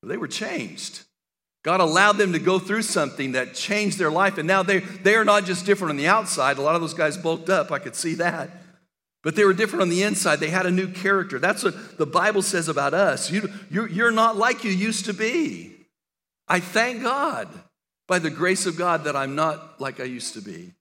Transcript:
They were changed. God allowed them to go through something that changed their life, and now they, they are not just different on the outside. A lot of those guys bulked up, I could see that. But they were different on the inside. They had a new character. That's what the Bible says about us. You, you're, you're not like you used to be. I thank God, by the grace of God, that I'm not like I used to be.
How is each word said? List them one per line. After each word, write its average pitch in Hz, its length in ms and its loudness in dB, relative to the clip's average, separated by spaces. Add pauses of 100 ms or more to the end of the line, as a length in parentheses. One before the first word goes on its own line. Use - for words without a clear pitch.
They 135 160 -8
were 160 120 -8
changed. - 720 -8 (600)
God 180 160 2
allowed 185 340 6
them 202 200 2
to 160 60 2
go 185 180 2
through 202 240 0
something 143 520 -2
that 127 200 -2
changed 208 460 -2
their 165 100 2
life, 190 300 2
and 160 80 -2
now 196 160 4
they, 190 160 2
they - 340 2
are 220 100 4
not 208 220 4
just 180 180 -4
different 190 280 2
on 143 60 -2
the 143 100 0
outside. 156 500 2
A 135 60 -4
lot 156 100 2
of 170 80 2
those 160 140 -6
guys 156 220 0
bulked 165 340 -2
up, 165 200 2
I 147 60 -2
could 127 180 -10
see 165 200 -4
that. 165 340 -2 (720)
But 135 140 -4
they 208 100 6
were 190 80 6
different 214 300 0
on 180 60 2
the 180 120 0
inside. 185 380 0
They 156 100 -2
had 185 160 0
a 180 60 2
new 185 160 0
character. 190 500 -2
That's 180 260 0
what - 360 -6
the 151 80 2
Bible 196 340 2
says 175 260 -2
about 143 280 0
us. 170 340 2
You, 196 180 -2 (220)
you're, 214 180 -2
you're 226 240 2
not 226 240 4
like 233 280 0
you 208 80 -2
used 202 340 -2
to 214 80 -4
be. 220 640 -4 (720)
I 180 120 2
thank 226 440 -2
God, 262 440 -2 (600)
by 180 100 2
the 160 140 0
grace 180 340 0
of 170 100 -4
God, 170 280 0
that 147 120 -2
I'm 135 200 -4
not 156 440 -4
like 135 200 -8
I 127 60 -6
used 123 280 -10
to 110 80 -14
be. 90 400 -16